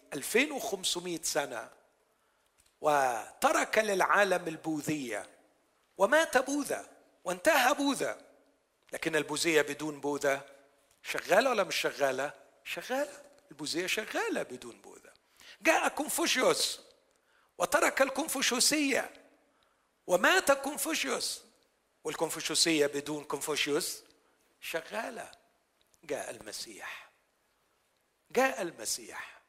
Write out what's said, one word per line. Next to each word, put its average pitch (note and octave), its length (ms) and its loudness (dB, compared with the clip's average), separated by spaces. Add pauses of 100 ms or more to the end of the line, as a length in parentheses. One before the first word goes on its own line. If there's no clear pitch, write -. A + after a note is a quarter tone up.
(140)
ألفين B3 380 0
وخمسمائة F3+ 680 -4
سنة C3 500 -4 (1080)
وترك D3 960 2
للعالم F#3 720 4
البوذية، D3 800 -4 (680)
ومات C#4 400 4
بوذا A3+ 520 -2 (340)
وانتهى C4+ 500 4
بوذا، C#4 520 -2 (680)
لكن D#3+ 240 -2
البوذية D3+ 460 2
بدون C#3+ 400 -4
بوذا C#3 440 0 (580)
شغالة G#3+ 460 2
ولا G#3+ 140 2
مش D#3 120 -6
شغالة؟ C3+ 580 0 (300)
شغالة. C4 580 -6 (300)
البوذية D3+ 360 -4
شغالة C#4+ 560 -2
بدون G#2+ 380 -16
بوذا. - 320 -20 (480)
جاء E4 260 4
كونفوشيوس - 960 0 (760)
وترك D4+ 440 4
الكونفوشيوسية C4+ 1120 2 (920)
ومات C#4 440 4
كونفوشيوس، C#4 880 -2 (640)
والكونفوشيوسية D#3 840 0
بدون C#3+ 380 -4
كونفوشيوس D3 800 -2 (580)
شغالة. G#3+ 680 -8 (720)
جاء C#3 260 -6
المسيح، G#2+ 800 -14 (1200)
جاء C4 300 2
المسيح A2+ 880 -8